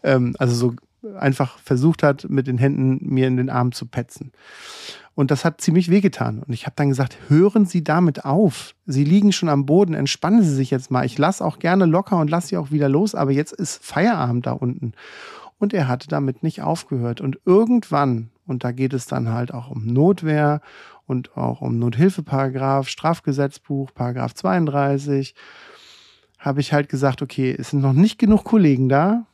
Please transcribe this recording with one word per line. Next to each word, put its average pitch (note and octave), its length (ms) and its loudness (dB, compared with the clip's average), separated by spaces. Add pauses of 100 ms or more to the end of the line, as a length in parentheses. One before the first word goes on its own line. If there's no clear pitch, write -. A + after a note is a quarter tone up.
Ähm, B2+ 340 2
also B2 160 0
so A#2+ 220 0 (420)
einfach C3+ 420 -2
versucht C#3+ 440 0
hat, C#3+ 260 0
mit C3+ 180 -2
den B2+ 100 -2
Händen C3+ 440 2
mir C3 240 0
in B2+ 120 0
den B2+ 120 -2
Arm B2 220 0
zu - 140 -12
petzen. - 480 -10 (800)
Und C#3 160 2
das C#3 140 -2
hat - 160 -4
ziemlich E3+ 280 2
wehgetan. C3 540 0
Und B2 100 -8
ich - 120 -10
hab - 100 -10
dann C#3+ 140 0
gesagt, C3 280 -2 (120)
„Hören G3 360 4
Sie F3 200 -2
damit D#3+ 400 0
auf. D#3 500 0 (100)
Sie C#3+ 200 0
liegen G3+ 260 4
schon F3 160 -2
am C#3 180 2
Boden, E3+ 280 4
entspannen E3+ 500 2
Sie D#3 100 2
sich C3+ 180 0
jetzt C3 200 -2
mal. C3 140 0
Ich B2 120 -6
lass D#3 240 0
auch E3 180 -4
gerne F3+ 260 2
locker F3 320 2
und D#3 120 0
lass E3+ 200 -2
Sie F#3 80 -4
auch C#3+ 140 -6
wieder D3 180 2
los, F3+ 260 0
aber C#3 160 0
jetzt C#3+ 220 -2
ist - 280 -8
Feierabend C3+ 640 -2
da B2 60 -4
unten.“ B2 400 -6 (680)
Und G#3 160 -2
er E3 140 0
hatte B2+ 220 -6
damit C#3 340 -4
nicht D#3+ 180 -4
aufgehört. B2 600 -4
Und C3+ 240 -6
irgendwann, D#3 840 2 (160)
und B2+ 200 -8
da B2 80 -4
geht C3 200 -4
es B2+ 120 -6
dann A#2+ 260 -4
halt A#2 220 -4
auch B2 160 -14
um A#2+ 160 -10
Notwehr D3+ 720 2 (460)
und B2+ 320 -6
auch B2 240 -4
um A#2+ 180 -2
Nothilfeparagraf, C3+ 1120 0
Strafgesetzbuch, C#3 1040 -4
Paragraph B2 400 -6
zweiunddreißig, C#3+ 1000 -2 (1080)
hab C#3 180 -4
ich C#3+ 140 -2
halt D3 180 0
gesagt, C3+ 320 0
„Okay, C3 360 -2
es - 140 -10
sind C#3+ 100 0
noch C3+ 120 2
nicht F3+ 260 4
genug G#3 240 4
Kollegen C#3+ 460 4
da. F#3+ 440 2